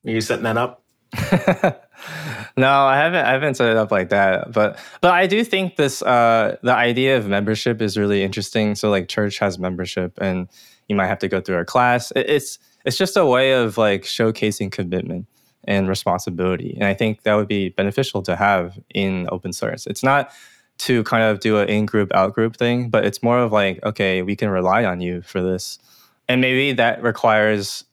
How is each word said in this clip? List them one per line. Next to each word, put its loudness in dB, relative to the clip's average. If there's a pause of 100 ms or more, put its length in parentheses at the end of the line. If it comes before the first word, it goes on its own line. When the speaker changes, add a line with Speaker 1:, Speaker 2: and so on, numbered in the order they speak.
Speaker 1:
Are -6
you 0
setting -4
that -2
up? -4 (300)
Speaker 2:
<laughs> 0 (720)
No, 4
I 6
haven't, 2
I 2
haven't 0
set 2
it 4
up 2
like 0
that. 2
But, 2 (220)
but 6
I 4
do 0
think -2
this, -2
uh, 4
the 2
idea 2
of -2
membership 0
is -2
really 2
interesting. -2
So, 0
like, 0
church -2
has -2
membership, -6
and -2 (400)
you 0
might 2
have -2
to -2
go 0
through -2
a -2
class. 2
It, 0
it's, -2 (260)
it's -2
just 0
a 4
way 4
of, 0
like, 2
showcasing -2
commitment -6 (380)
and 0
responsibility. -2
And -2
I 0
think -4
that 2
would 0
be -2
beneficial -4
to -4
have 0 (160)
in -2
open -8
source. -6
It's -8
not 0 (460)
to 0
kind 0
of 0
do 2
an 0
in-group, 0
out-group 0
thing, -2
but 2
it's -4
more 2
of 0
like, 0
"Okay, 0
we -4
can -2
rely 2
on -2
you -6
for -6
this." -4 (500)
And 0
maybe 0
that 0
requires 0